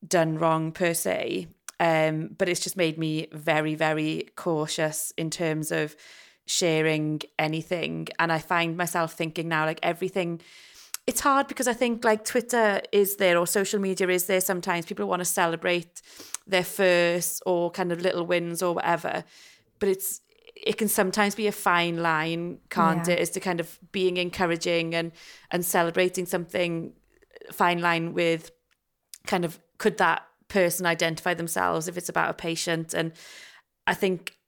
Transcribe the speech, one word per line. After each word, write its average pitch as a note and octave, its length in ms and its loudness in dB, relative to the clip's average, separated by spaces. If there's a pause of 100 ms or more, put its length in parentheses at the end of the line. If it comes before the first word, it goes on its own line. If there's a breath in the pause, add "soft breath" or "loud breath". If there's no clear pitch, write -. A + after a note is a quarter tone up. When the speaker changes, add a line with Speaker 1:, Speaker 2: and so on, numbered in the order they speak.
Speaker 1:
done D#3+ 320 2
wrong D#3+ 340 2
per E3+ 220 0
se, E3+ 520 -2 (340)
um, D#3+ 480 2 (100)
but F3+ 100 2
it's F3 120 -2
just - 160 -6
made D#3+ 220 0
me D#3 340 -2
very, D#3 420 0
very D#3 600 0
cautious D#3 800 -2
in E3 140 -4
terms D#3 420 -2
of D#3 220 -2 (520 loud breath)
sharing D#3 720 2 (180)
anything. D#3+ 680 -4 (100)
And E3 140 2
I D#3+ 60 2
find E3+ 380 0
myself E3+ 380 -2
thinking E3 340 -4
now, D#3 160 2
like, D#3+ 180 -2
everything, E3+ 580 -2 (680 loud breath)
it's B3 140 0
hard C#4 280 4
because B3+ 200 -2
I A#3+ 40 2
think, A#3 320 0
like, A3 200 2
Twitter A#3 560 2 (120)
is G3+ 240 4
there F3 220 4
or F3 80 2
social G3+ 340 0
media F#3+ 280 0
is F3+ 180 0
there F#3+ 140 2
sometimes. F3 460 -2
People G3+ 200 -6
wanna F3+ 180 -2
celebrate F3 760 0 (440 loud breath)
their F3+ 180 2
firsts F3 840 2
or F3 240 2
kind F3 220 -2
of E3+ 80 -4
little F3 260 0
wins E3+ 360 0
or F3 120 2
whatever. E3+ 500 -2 (540 soft breath)
But G3 100 0
it's, - 320 -2 (360)
it - 220 -2
can G#3+ 100 2
sometimes G3+ 460 2
be G#3+ 120 0
a G#3 60 2
fine E3+ 500 2
line, E3 560 -2 (120)
can't E3+ 360 2
Speaker 2:
Yeah. F3 80 4
Speaker 1:
it, E3+ 60 2
as E3+ 100 0
to - 100 -6
kind F3+ 200 -2
of - 180 -10 (140)
being F3+ 240 2
encouraging E3+ 800 0
and, E3 180 -2 (380 loud breath)
and F3 140 -2
celebrating F3+ 600 2
something, E3+ 680 -4 (600)
fine F3 280 2
line E3+ 340 0
with E3 360 0 (760)
kind F3+ 180 0
of, D#3+ 140 -6 (200)
could G#3+ 200 0
that E3 260 2 (240)
person F3+ 380 2
identify E3 480 0
themselves E3+ 540 -2
if F3 80 -10
it's F3 120 -6
about D#3+ 220 0
a E3 40 -6
patient? E3 600 -4
And D#3+ 180 -2 (720 loud breath)
I F#3 80 2
think F#3 420 -2 (120)